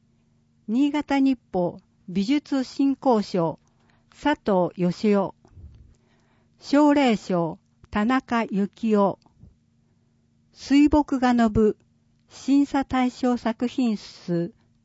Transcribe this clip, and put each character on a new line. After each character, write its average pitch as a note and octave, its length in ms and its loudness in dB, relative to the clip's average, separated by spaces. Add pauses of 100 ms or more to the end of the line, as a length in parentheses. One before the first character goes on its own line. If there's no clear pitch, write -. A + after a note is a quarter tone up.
(680)
新 C4+ 240 0
潟 C#4 280 -2
日 C4+ 180 2 (140)
報、 F3+ 280 -4 (280)
美 F#3+ 160 -4
術 C#4 400 -2
振 C#4 320 -2
興 A#3 260 0
賞、 E3 380 -4 (500)
佐 - 300 -2
藤 F3+ 320 0 (100)
義 F3+ 280 -2
雄。 G3 260 0 (1200)
奨 D4 340 2
励 C4 240 2
賞、 E3+ 420 -4 (320)
田 G#3+ 140 -2
中 A#3+ 400 -2
幸 G3+ 440 -4
雄。 G3+ 300 2 (1300)
水 C#4+ 360 2
墨 C#4+ 300 0
画 B3 140 2
の A#3 160 2
部、 G#3+ 280 2 (520)
審 C#4 360 0
査 C4+ 200 -4
対 B3+ 240 -2
象 B3 280 -2
作 A3+ 300 -4
品 A#3 300 -2
数 - 560 -6 (320)